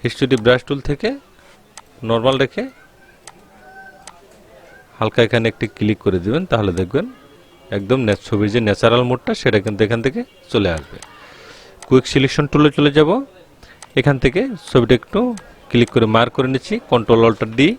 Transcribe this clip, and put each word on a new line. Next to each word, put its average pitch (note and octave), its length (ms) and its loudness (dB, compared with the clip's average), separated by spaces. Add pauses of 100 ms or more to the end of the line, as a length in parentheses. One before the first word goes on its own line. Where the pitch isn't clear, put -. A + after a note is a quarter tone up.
হিস্ট্রি B2+ 400 0
ব্রাশ B2 240 4
টুল C#3+ 100 -4 (100)
থেকে D3 200 -4 (1000)
নরমাল A#2 340 2
রেখে E3 200 -6 (2250)
হালকা A2 280 -2
এখানে A2+ 260 0
একটি - 140 -6 (100)
ক্লিক G#2+ 280 -2
করে F#2 200 0
দিবেন, C3 260 -2
তাহলে G#2+ 200 0 (100)
দেখবেন B2 260 -2 (720)
একদম G2+ 300 -2
ন্যা-, G2+ 200 -2
ছবির G#2 280 0
যে A#2+ 120 2
ন্যাচারাল A2+ 440 2
মোডটা B2+ 300 -4
সেটা G#2+ 240 2
কিন্তু G#2 220 -4
এখান A2+ 200 -2
থেকে F3 140 -4 (320)
চলে G#2 240 0
আসবে। - 220 -14 (880)
কুইক C3 260 4
সিলেকশন C3+ 400 0
টুলে D3+ 240 4
চলে D3 220 2
যাব, D#3 120 4 (920)
এখান C#3 240 2
থেকে C#3 160 2 (300)
ছবিটা B2 300 4
একটু - 200 -6 (500)
ক্লিক A#2+ 240 2
করে A#2 200 2
মার্ক A#2 220 2
করে C3 180 0
নিচ্ছি, C3+ 200 -4 (160)
কন্ট্রোল A2+ 380 2
অল্টার A2 300 -2
ডি C#3+ 100 4 (100)